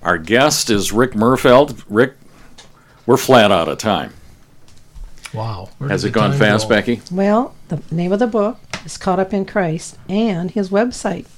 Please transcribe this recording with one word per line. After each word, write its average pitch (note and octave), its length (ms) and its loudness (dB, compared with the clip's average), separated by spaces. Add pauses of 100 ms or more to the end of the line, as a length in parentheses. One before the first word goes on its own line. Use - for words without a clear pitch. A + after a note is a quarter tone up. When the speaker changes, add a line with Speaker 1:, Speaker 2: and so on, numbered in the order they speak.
Speaker 1:
Our F2 160 0
guest A#2+ 520 0
is G2 220 0
Rick B2 200 0
Murfeld. B2+ 760 4
Rick, A#2 260 2 (920)
we're B2 100 4
flat A#2 340 6
out E2 180 2
of C#2 100 -6
time. F2 340 -2 (1200)
Speaker 2:
Wow. G#2 460 -10
Where C3 120 -8
Speaker 1:
Has F#2 120 -2
Speaker 2:
did G2+ 60 -2
Speaker 1:
it - 40 -4
Speaker 2:
the A2 80 0
Speaker 1:
gone G#2 100 2
Speaker 2:
time - 80 -2
Speaker 1:
fast, G#2+ 300 2
Speaker 2:
go? A#2 80 4
Speaker 1:
Becky? G#2+ 240 -2 (100)
Speaker 3:
Well, G#3 440 0 (140)
the D#3 220 -8
name F3 220 -4
of G3+ 80 -2
the B3 80 2
book A3 300 -2 (260)
is - 120 -16
Caught F#3 220 -2
Up F#3+ 160 -2
in G3 120 -2
Christ, E3 500 -6 (120)
and F#3 440 -2
his G3+ 160 -4
website G3+ 580 -4 (120)